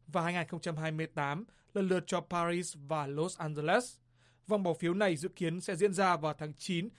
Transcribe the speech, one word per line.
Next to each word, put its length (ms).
và 160
hai 100
ngàn 160
không 120
trăm 160
hai 160
mươi 140
tám 380
lần 140
lượt 180
cho 140
Paris 560
và 180
Los 320
Angeles. 580
Vòng 160
bỏ 120
phiếu 200
này 220
dự 120
kiến 320
sẽ 160
diễn 160
ra 240
vào 180
tháng 200
chín 340